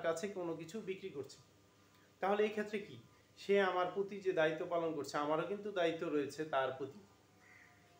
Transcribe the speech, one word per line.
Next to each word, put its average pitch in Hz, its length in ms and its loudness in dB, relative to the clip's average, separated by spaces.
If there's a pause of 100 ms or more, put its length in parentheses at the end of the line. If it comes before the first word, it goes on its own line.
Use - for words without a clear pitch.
কাছে 165 200 0 (120)
কোনো 175 140 -4 (100)
কিছু 165 200 -10
বিক্রি 185 280 -8
করছি। 147 300 -10 (800)
তাহলে 202 220 4
এই 214 120 2
ক্ষেত্রে 214 240 -2
কি? - 160 -10 (440)
সে - 220 2
আমার 180 300 4
প্রতি 202 280 -2
যে 185 140 0
দায়িত্ব 156 280 4 (120)
পালন 165 200 2
করছে, 143 240 -6
আমারও 156 340 2
কিন্তু 202 200 -4
দায়িত্ব 170 360 2
রয়েছে 147 380 0
তার 135 300 0
প্রতি। - 240 -10 (1000)